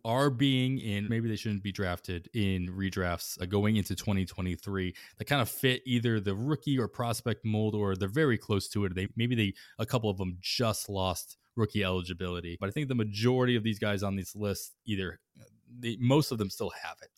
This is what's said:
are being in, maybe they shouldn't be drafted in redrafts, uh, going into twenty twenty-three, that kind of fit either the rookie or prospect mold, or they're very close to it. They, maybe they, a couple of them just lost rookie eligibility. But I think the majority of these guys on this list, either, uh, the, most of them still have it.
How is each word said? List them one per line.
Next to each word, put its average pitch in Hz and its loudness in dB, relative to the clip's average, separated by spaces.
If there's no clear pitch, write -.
are 131 4
being 131 2
in, 104 -2
maybe 117 0
they 110 0
shouldn't 101 -2
be 101 -4
drafted 90 -4
in 95 0
redrafts, 92 -2
uh, 92 -4
going 104 2
into 101 0
twenty 95 0
twenty-three, 90 -4
that 107 -8
kind 143 2
of 113 0
fit 127 0
either 117 2
the 98 0
rookie 135 0
or 107 0
prospect 117 -2
mold, 107 2
or 98 0
they're 98 0
very 123 2
close 101 0
to 101 0
it. 90 -2
They, 92 -2
maybe 120 0
they, 104 2
a 110 -2
couple 110 0
of 95 0
them 92 -4
just - -2
lost 92 -2
rookie 107 0
eligibility. 90 -4
But 98 -2
I - -4
think 151 -2
the 127 -2
majority 120 2
of 107 0
these 110 0
guys 104 0
on 98 0
this 92 -4
list, 101 -2
either, 95 -4
uh, - -20
the, 117 -4
most 135 6
of 120 0
them 101 0
still 98 -6
have 82 -10
it. - -20